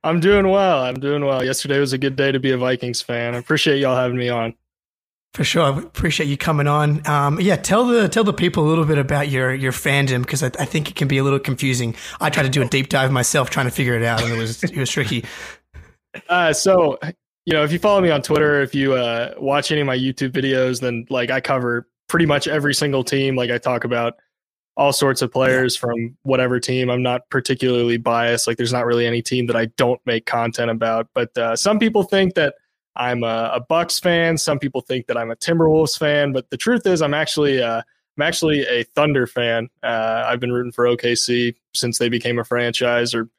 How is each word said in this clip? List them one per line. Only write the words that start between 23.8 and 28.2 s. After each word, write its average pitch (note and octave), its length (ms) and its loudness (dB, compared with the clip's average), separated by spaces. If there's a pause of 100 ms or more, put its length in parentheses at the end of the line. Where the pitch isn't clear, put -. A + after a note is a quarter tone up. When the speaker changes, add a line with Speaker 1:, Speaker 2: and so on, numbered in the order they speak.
Speaker 1:
about A#2+ 300 -2 (640)
all C#3+ 160 4
sorts C3+ 280 0
of B2 80 -2
players B2+ 460 2
Speaker 2:
Yeah. - 60 -8
Speaker 1:
from A#2 420 -6
whatever B2+ 340 0
team. B2+ 320 -2
I'm B2 120 -2
not B2 280 -4
particularly B2 680 0
biased. A#2 500 0